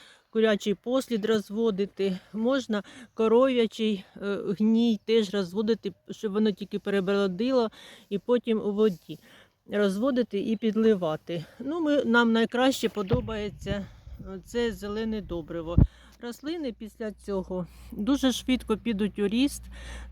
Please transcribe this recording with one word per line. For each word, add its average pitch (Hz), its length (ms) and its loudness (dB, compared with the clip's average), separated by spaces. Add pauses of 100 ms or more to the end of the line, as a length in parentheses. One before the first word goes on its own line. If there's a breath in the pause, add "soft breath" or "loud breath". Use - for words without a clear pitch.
(300 loud breath)
курячий 220 440 2
послід 240 520 -2
розводити, 202 960 -2 (140)
можна 226 500 0 (300 loud breath)
коров'ячий, 226 920 2 (100)
е, 202 220 -6 (220)
гній 226 460 4
теж 220 280 2
розводити, 202 600 -2 (160)
щоб 196 240 -6
воно 214 180 2
тільки 196 280 -8
перебродило, 202 920 0 (380 loud breath)
і 202 80 -2
потім 233 420 0
у 202 140 -2
воді 196 460 0 (520 loud breath)
розводити 208 680 2
і 220 160 0
підливати. 185 880 0 (140)
Ну, 294 220 -4
ми, 294 220 2
нам 233 280 4
найкраще 233 580 2
подобається, 208 960 -4 (340 loud breath)
е, 190 260 -12
це 233 260 -2
зелене 208 500 -4
добриво. 170 560 -8 (440 loud breath)
Рослини 269 500 -6
після 214 400 -10
цього 185 560 -6 (240 loud breath)
дуже 262 400 2
швидко 233 460 -2
підуть 208 420 -2
у 202 80 2
ріст, 240 360 0 (480 loud breath)